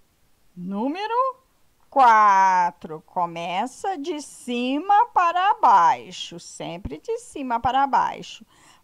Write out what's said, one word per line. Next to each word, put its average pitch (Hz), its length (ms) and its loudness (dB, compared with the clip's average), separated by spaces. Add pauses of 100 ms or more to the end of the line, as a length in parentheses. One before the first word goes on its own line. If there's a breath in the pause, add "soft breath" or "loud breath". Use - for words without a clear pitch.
(540)
Número 339 880 -4 (500)
quatro. 190 1120 4
Começa 180 960 -6
de 294 240 -8
cima 294 840 -2
para 359 480 0
baixo, 175 840 2
sempre 185 600 -12
de 453 200 -10
cima 254 400 -8
para 262 280 0
baixo. - 600 -4 (380 soft breath)